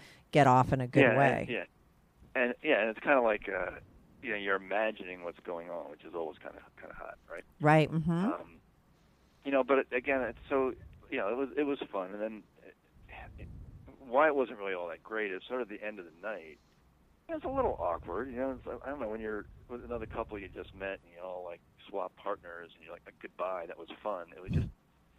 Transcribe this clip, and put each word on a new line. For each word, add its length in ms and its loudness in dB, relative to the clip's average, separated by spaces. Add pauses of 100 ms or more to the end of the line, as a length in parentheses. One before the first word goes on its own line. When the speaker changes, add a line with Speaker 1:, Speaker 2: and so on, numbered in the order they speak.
(320)
Speaker 1:
get 140 10
off 260 10
in 80 4
a 60 -2
good 140 6
Speaker 2:
Yeah, 100 10
and, 80 6
Speaker 1:
way. 300 4
Speaker 2:
yeah. 160 -4 (720)
And, 280 2
yeah, 180 4
and 100 2
it's 100 -6
kinda 200 6
like, 280 2
uh, 240 -2 (500)
you 80 -6
know, 60 -2
you're 200 0
imagining 680 -2
what's 160 -8
going 300 -8
on, 200 -8
which 140 -18
is 100 -12
always 240 -4
kinda, 220 -14 (180)
kinda 160 -14
hot, 240 -12 (120)
right? 140 -12 (160)
Speaker 1:
Right, 300 6
mm-hmm. 200 0 (160)
Speaker 2:
Um, 340 -6 (840)
you 60 -4
know, 140 4
but 140 4
it, 140 0
again, 300 0
it's 160 -4 (100)
so, 260 2 (360)
you 80 -2
know, 120 0
it 60 -2
was, 200 -2
it 80 2
was 140 0 (120)
fun. 220 -4
And 100 -8
then 200 -6 (200)
it, 120 -20 (640)
it, 100 -14 (500)
why 300 6
it 80 4
wasn't 220 2
really 160 -2
all 140 -4
that 140 -10
great 300 -4
is 160 -6
sort 140 -4
of 60 -8
the 140 -12
end 160 -8
of 60 -10
the 180 -20
night. 360 -10 (680)
It 60 -8
was 100 -8
a 40 -6
little 320 0
awkward, 500 -4
you 80 -10
know. 140 -2
It's, 140 -12 (180)
I 60 -10
don't 100 -8
know, 80 -6
when 120 -6
you're 260 -8 (220)
with 160 -12
another 220 -8
couple 320 -8
you 100 -12
just 260 -14
met 300 -8
and 100 -20
you 80 -18
all, 220 -8
like, 160 -12 (280)
swap 280 -6
partners 580 -10
and 100 -20
you're 80 -16
like, 160 -18 (140)
"Goodbye, 460 -6
that 100 -12
was 100 -16 (140)
fun." 340 -6
It 60 -16
was 80 -8
just 160 0 (520)